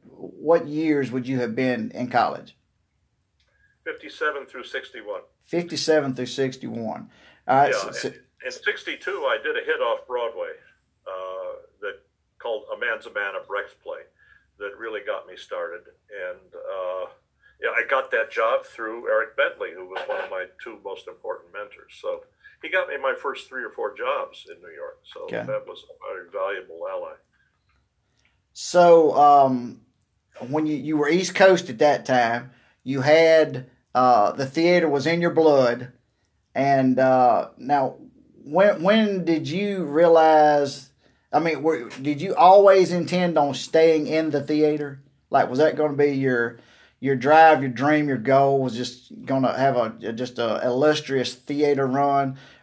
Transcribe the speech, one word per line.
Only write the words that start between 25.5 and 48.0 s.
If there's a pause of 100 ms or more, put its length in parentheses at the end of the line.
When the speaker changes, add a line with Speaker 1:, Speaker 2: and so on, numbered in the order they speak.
Speaker 2:
was
a
very
valuable
ally. (1400)
Speaker 1:
So,
um, (580)
when
you,
you
were
East
Coast
at
that
time, (320)
you
had, (280)
uh,
the
theater
was
in
your
blood. (640)
And,
uh, (100)
now, (480)
when,
when
did
you
realize, (420)
I
mean,
were,
did
you
always
intend
on
staying
in
the
theater? (280)
Like,
was
that
gonna
be
your, (400)
your
drive,
your
dream,